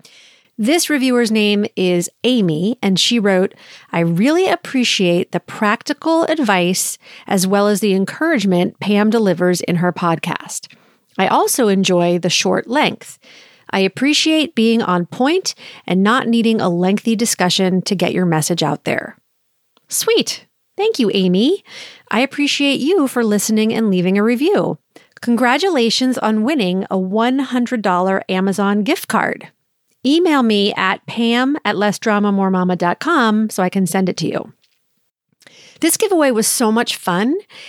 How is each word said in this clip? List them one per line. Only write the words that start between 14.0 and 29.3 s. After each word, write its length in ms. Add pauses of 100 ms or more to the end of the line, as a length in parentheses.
being 260
on 240
point 480 (320)
and 160
not 260
needing 320
a 100
lengthy 460
discussion 680
to 100
get 200
your 120
message 380
out 220
there." 300 (760)
Sweet. 580 (280)
Thank 220
you, 160
Amy. 500 (460)
I 120
appreciate 580
you 280
for 160
listening 480
and 200
leaving 260
a 60
review. 560 (420)
Congratulations 960
on 260
winning 460
a 80
one 400
hundred 460
dollar 440
Amazon 540
gift 260
card. 420 (540)